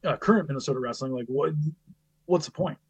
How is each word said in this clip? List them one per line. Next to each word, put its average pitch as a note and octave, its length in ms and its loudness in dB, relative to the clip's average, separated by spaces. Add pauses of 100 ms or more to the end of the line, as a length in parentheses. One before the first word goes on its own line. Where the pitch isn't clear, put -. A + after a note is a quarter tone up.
uh, C#3+ 140 0
current G3 320 4
Minnesota C3 320 -2
wrestling, B2+ 320 -4
like, B2 140 -4
what, D3 260 0 (760)
what's F3 200 2
the - 60 -14
point? C#3+ 260 -4 (120)